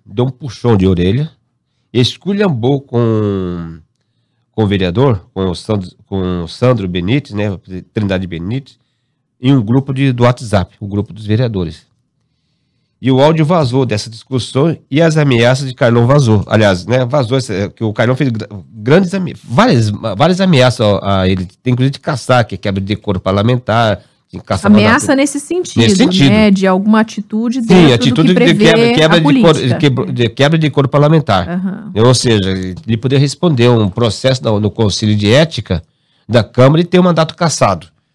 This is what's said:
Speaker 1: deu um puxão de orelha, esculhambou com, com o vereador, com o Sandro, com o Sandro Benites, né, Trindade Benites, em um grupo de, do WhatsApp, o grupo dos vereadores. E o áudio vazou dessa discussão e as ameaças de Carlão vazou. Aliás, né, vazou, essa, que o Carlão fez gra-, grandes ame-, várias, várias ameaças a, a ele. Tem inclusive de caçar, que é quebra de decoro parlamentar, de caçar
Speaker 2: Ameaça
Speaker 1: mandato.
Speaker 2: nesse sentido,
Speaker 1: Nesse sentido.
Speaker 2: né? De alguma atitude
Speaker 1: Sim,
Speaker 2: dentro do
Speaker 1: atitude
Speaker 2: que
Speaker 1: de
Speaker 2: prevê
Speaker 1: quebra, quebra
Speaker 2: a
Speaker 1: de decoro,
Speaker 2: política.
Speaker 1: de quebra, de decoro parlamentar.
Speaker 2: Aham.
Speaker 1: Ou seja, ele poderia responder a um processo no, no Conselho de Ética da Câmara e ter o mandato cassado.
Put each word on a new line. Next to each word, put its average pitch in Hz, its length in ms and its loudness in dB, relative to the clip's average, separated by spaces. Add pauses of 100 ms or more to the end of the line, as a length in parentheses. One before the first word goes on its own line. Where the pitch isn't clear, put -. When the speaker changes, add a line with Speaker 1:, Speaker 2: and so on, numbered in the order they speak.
Speaker 1:
deu 107 200 -4
um 131 60 -4
puxão 120 460 -2
de 92 100 2
orelha, 95 440 0 (600)
esculhambou 139 880 -2
com, 98 960 -4 (760)
com 110 120 0
o - 20 2
vereador, 98 680 0
com 95 160 -4
o 87 60 -4
Sandro, 98 360 -6 (160)
com 92 380 -6
o 80 40 -12
Sandro 120 400 -2
Benites, 92 460 -4
né, 104 220 -4 (360)
Trindade 95 340 -4
Benites, 92 520 -10 (640)
em 131 140 2
um 131 80 2
grupo 135 300 -2
de, 135 200 0
do 120 120 0
WhatsApp, 107 560 -2
o 104 60 -10
grupo 101 260 -6
dos 107 140 -18
vereadores. 104 600 -4 (1120)
E 120 120 0
o 131 80 2
áudio 156 240 4
vazou 139 400 0
dessa 110 240 -4
discussão 131 680 -4 (140)
e 143 120 0
as 160 160 2
ameaças 131 500 2
de 127 60 -10
Carlão 120 320 2
vazou. 120 400 4
Aliás, 98 400 2
né, 127 180 0
vazou, 127 320 -2
essa, 104 320 -4
que - 160 -10
o 107 80 -2
Carlão 123 240 0
fez 139 140 -2
gra-, 110 180 -8 (240)
grandes 147 400 0
ame-, 190 320 -6
várias, 123 460 2
várias 117 500 -2
ameaças 131 400 2 (220)
a, 98 180 0
a 92 80 0
ele. 92 180 -2 (160)
Tem 127 120 -2
inclusive 131 180 0
de - 80 -16
caçar, 123 460 0
que - 80 -14
é 92 40 -10
quebra 98 220 -4
de 98 60 -6
decoro 101 340 -4
parlamentar, 110 800 0 (320)
de 92 80 -14
caçar 196 320 -2
Speaker 2:
Ameaça 214 360 2
Speaker 1:
mandato. 285 100 2
Speaker 2:
nesse 285 200 -2
sentido, 339 440 -4
Speaker 1:
Nesse 208 140 4
sentido. 185 340 2
Speaker 2:
né? 214 200 4
De 190 160 2
alguma 202 340 2
atitude 220 600 -6
Speaker 1:
Sim, 226 60 -6
Speaker 2:
dentro 180 220 6
do 127 60 4
Speaker 1:
atitude 151 340 0
Speaker 2:
que - 0 -
Speaker 1:
de 180 60 4
Speaker 2:
prevê 170 300 2
Speaker 1:
quebra, - 300 4
quebra 165 220 2
Speaker 2:
a - 40 2
Speaker 1:
de - 140 2
decoro, 190 200 4
Speaker 2:
política. 127 580 -2
Speaker 1:
de 120 180 0
quebra, 151 280 0
de 156 80 0
decoro 135 220 0
parlamentar. 147 640 2
Speaker 2:
Aham. 180 460 -8
Speaker 1:
Ou 120 180 4
seja, 107 360 0
ele 92 460 -6
poderia 135 240 0
responder 139 460 0
a 123 60 4
um 107 180 2
processo 117 520 -2
no, 110 160 0
no 104 120 0
Conselho 107 440 -2
de 104 160 0
Ética 120 520 0 (440)
da 113 160 0
Câmara 135 380 2
e 180 40 0
ter 180 140 0
o 180 60 4
mandato 160 320 0
cassado. 104 520 -2 (260)